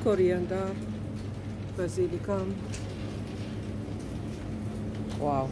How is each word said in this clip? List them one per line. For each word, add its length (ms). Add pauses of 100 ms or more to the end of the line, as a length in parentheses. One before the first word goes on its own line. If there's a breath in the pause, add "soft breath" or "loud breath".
كورياندر، 680 (1040)
بازيليكا. 680 (2750)
واو. 300